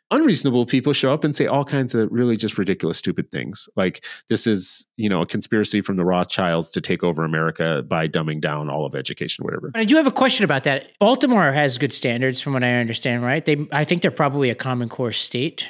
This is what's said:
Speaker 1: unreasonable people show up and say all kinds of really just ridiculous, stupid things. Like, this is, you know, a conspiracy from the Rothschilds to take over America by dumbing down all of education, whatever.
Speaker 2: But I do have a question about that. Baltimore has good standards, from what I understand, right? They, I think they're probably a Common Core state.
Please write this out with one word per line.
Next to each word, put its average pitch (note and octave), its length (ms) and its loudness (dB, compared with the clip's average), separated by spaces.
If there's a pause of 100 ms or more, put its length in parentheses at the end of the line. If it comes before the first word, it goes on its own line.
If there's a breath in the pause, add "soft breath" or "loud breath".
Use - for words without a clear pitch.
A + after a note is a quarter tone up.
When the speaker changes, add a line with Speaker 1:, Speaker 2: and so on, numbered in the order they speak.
(120)
Speaker 1:
unreasonable C#3 540 4
people C3+ 280 2
show C3+ 200 2
up - 120 0
and D3 100 0
say C3 120 0
all C#3 180 2
kinds C3+ 280 -2
of A2 160 2
really A#2+ 280 2
just G#2 200 -4
ridiculous, F#2 400 0
stupid - 340 -4
things. - 440 -8
Like, F#2 300 -2 (240 loud breath)
this A2+ 180 0
is, G2 480 -2
you G#2+ 140 0
know, F2 120 2
a F2+ 40 0
conspiracy G#2 560 -2
from F#2+ 160 -2
the F2 80 2
Rothschilds F2+ 640 0
to F#2+ 80 -4
take F2+ 240 -2
over D#2+ 220 0
America D#2+ 600 -2
by E2 220 -2
dumbing D#2 320 -2
down D2+ 300 -4
all D2 160 -4
of C#2+ 100 -6
education, - 480 -8
whatever. - 280 -8
Speaker 2:
But A3+ 100 -2
I - 20 2
do B3 140 6
have D4 100 6
a - 40 0
question A#3+ 340 2
about C#3+ 180 2
that. C#3 240 0 (120)
Baltimore A#3 520 4
has C3+ 260 2
good B2+ 160 -2
standards, B2 460 0
from C#3 140 -4
what B2+ 100 0
I B2 120 4
understand, A#2+ 480 -2
right? C#3 220 0
They, D3+ 280 0
I D3+ 100 2
think E3+ 180 0
they're F3 80 2
probably C#3 400 0
a A2 60 -2
Common B2 320 -4
Core A#2 240 -4
state. - 580 -4